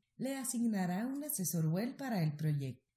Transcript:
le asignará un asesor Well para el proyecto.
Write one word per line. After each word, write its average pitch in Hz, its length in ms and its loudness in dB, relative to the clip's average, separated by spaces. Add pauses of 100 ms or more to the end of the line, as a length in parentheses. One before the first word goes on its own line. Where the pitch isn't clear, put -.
(160)
le 269 200 -4
asignará 220 680 0
un 277 180 -2
asesor 170 440 0
Well 208 280 0
para 233 280 0
el 156 120 2
proyecto. 147 460 -2 (160)